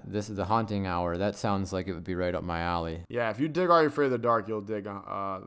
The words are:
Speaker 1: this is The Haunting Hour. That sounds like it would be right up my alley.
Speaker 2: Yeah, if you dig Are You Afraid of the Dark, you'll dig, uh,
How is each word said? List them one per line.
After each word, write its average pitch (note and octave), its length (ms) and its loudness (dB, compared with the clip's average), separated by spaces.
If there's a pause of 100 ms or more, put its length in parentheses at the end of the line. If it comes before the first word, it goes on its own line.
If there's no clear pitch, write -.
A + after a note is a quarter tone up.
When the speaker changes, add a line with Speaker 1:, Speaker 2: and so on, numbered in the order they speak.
Speaker 1:
this G#2 260 -4
is G#2+ 60 -6
The G2 80 0
Haunting G#2 440 0
Hour. F2 300 0
That G2 200 0
sounds G2 340 0
like F#2 160 -2
it F#2+ 60 -2
would E2+ 100 -8
be F#2 120 -4
right F2+ 200 0
up F2 80 -2
my E2+ 160 -2
alley. E2+ 480 -2
Speaker 2:
Yeah, A#2 220 -2
if G#2+ 100 -4
you D3+ 80 0
dig E3+ 220 2
Are E3+ 120 8
You D#3 60 6
Afraid C#3+ 200 2
of C3 40 2
the B2 60 2
Dark, A2+ 320 2
you'll A2 100 -2
dig, G2+ 260 -4
uh, G2 600 -6